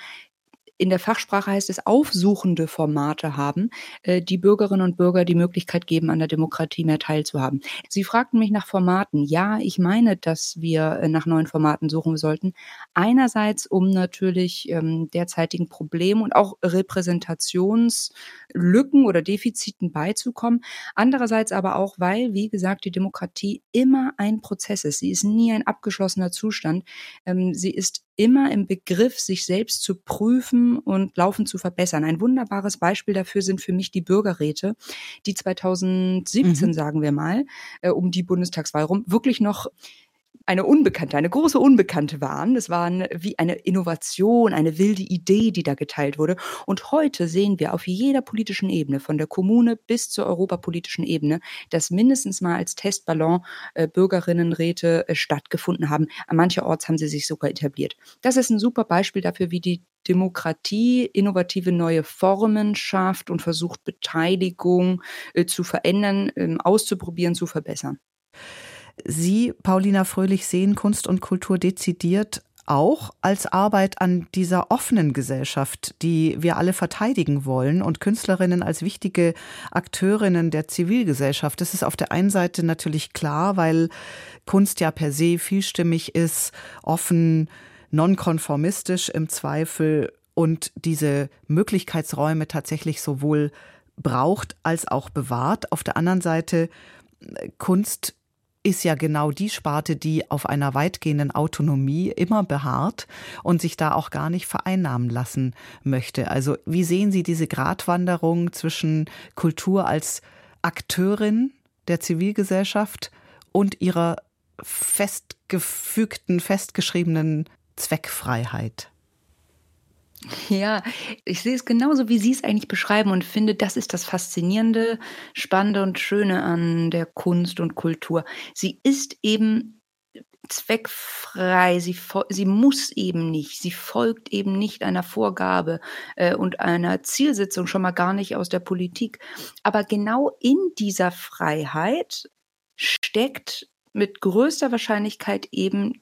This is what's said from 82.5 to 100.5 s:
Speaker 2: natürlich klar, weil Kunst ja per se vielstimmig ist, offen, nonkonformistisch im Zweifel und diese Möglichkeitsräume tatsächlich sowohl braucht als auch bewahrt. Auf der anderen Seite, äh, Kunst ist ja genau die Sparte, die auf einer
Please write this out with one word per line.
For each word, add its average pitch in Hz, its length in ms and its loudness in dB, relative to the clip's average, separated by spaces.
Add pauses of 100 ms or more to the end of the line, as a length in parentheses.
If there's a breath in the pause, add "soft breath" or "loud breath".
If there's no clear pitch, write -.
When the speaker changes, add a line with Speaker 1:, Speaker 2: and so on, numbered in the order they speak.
Speaker 2:
natürlich 160 480 -2
klar, 165 420 -2
weil 165 320 4 (580 loud breath)
Kunst 196 360 2
ja 160 100 2
per 151 220 -2
se 170 240 2
vielstimmig 170 760 -2
ist, - 380 0 (320 loud breath)
offen, 165 680 2 (420 loud breath)
nonkonformistisch 165 1160 0
im 160 220 -4
Zweifel 156 800 -2 (220)
und 160 420 0
diese 143 540 -2 (180 soft breath)
Möglichkeitsräume 156 1040 0
tatsächlich 156 520 -6
sowohl 147 520 0 (420 loud breath)
braucht 139 640 0
als 165 280 -2
auch - 200 -4
bewahrt. 131 640 -2
Auf - 140 -4
der - 100 -2
anderen 180 240 2
Seite, 165 480 0 (540 loud breath)
äh, - 260 -12 (100)
Kunst - 560 0 (480)
ist 190 220 0
ja 160 120 2
genau 151 360 0
die 202 180 -4
Sparte, 151 460 -2
die 156 340 -2
auf 139 160 -4
einer 143 280 0